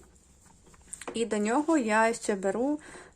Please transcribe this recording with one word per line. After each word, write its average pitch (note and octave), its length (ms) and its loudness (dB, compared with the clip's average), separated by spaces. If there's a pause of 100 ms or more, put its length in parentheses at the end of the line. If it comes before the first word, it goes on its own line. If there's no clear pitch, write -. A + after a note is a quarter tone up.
(1120)
І A3+ 120 -2
до G#3+ 120 -2
нього D4 400 2
я A3 360 4
ще A3 220 -2
беру, A3 440 -2 (360)